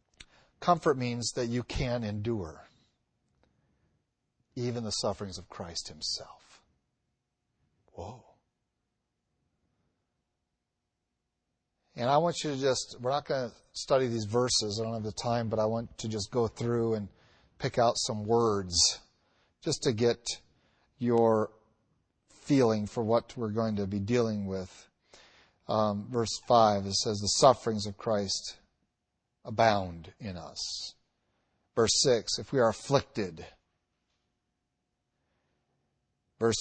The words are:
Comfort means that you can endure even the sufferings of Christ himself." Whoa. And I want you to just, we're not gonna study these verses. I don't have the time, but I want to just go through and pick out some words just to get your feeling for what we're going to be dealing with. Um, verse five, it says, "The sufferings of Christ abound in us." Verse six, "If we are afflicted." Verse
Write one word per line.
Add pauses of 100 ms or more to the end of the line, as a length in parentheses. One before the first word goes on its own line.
(600)
Comfort
means
that
you
can
endure (1900)
even
the
sufferings
of
Christ
himself." (1300)
Whoa. (3750)
And
I
want
you
to
just,
we're
not
gonna (200)
study
these
verses.
I
don't
have
the
time,
but
I
want
to
just
go
through
and (480)
pick
out
some
words (640)
just
to
get (720)
your (760)
feeling
for
what
we're
going
to
be
dealing
with. (800)
Um,
verse (120)
five,
it
says,
"The
sufferings
of
Christ (880)
abound
in
us." (800)
Verse
six,
"If
we
are
afflicted." (3000)
Verse